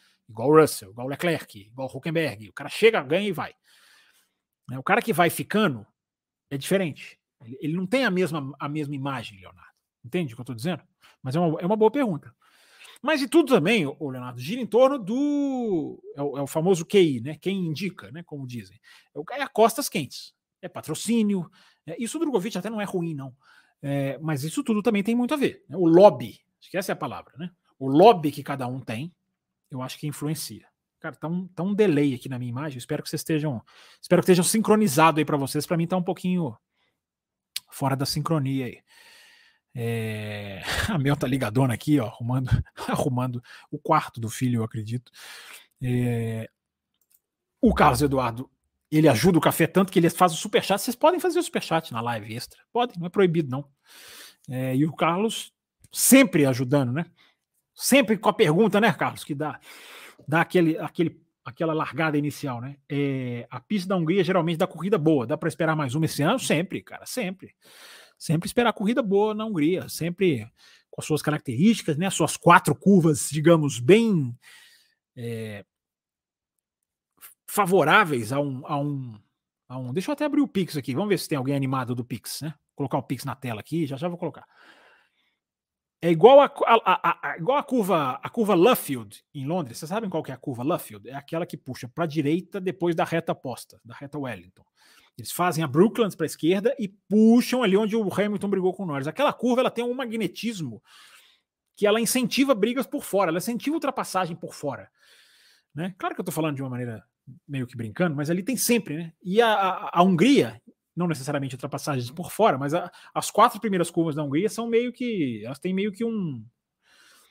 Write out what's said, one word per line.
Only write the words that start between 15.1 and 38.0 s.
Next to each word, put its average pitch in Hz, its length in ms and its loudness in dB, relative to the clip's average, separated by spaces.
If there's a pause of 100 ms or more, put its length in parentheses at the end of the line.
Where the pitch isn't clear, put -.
é 143 80 -6
o, 143 140 -4
é 143 60 -4
o 139 40 -4
famoso 170 380 0
Q 202 160 4
I, 147 220 2
né? 151 180 -10
Quem 190 160 -4
indica, 175 540 -8
né? 165 120 -16
Como 143 240 -14
dizem. 110 320 -14 (360)
É - 40 -14
o, 147 120 -10
é 262 100 -8
a 277 80 -4
costas - 400 2
quentes. - 460 -8 (260)
É 185 80 -14
patrocínio. 196 800 -2 (360)
É, 156 120 -12
isso 240 200 -6
o - 20 -6
Drogovic 233 380 -2
até 180 100 -6
não 226 120 -6
é 208 40 -4
ruim, 170 300 -4
não. 135 200 -12 (500)
É, 139 340 -4
mas 151 260 -4
isso 160 180 -4
tudo 214 180 -2
também 202 220 0
tem 220 100 -2
muito 240 220 0
a - 20 -2
ver, - 320 -2
né? 139 80 -12
O 180 120 4
lobby, 160 500 8 (220)
acho - 100 -20
que 165 60 -8
essa 196 160 -4
é - 20 -8
a - 20 -8
palavra, 113 400 -10
né? 175 140 -12 (260)
O 131 120 -6
lobby 156 420 8
que - 100 -8
cada 135 280 -8
um 131 100 -8
tem, 131 340 -8 (560)
eu 127 140 -10
acho 127 160 -12
que - 80 -10
influencia. - 640 -8 (320)
Cara, 151 160 -12
tá - 100 -10
um, 180 220 -6
tá - 160 -8
um 202 100 -2
delay 147 400 4
aqui 120 140 -10
na 131 100 -8
minha 123 100 -6
imagem. 135 300 -8
Espero 151 240 -6
que - 60 -16
vocês 156 140 -6
estejam, 147 380 -2 (400)
espero 180 220 4
que - 40 -10
estejam 180 180 6
sincronizado 165 760 4
aí 151 60 4
pra 151 120 -2
vocês. 139 300 -4
Pra 180 100 -2
mim 165 120 0
tá 185 80 0
um 185 60 0
pouquinho 175 540 -2 (1160)
fora 135 240 -2
da 135 100 -4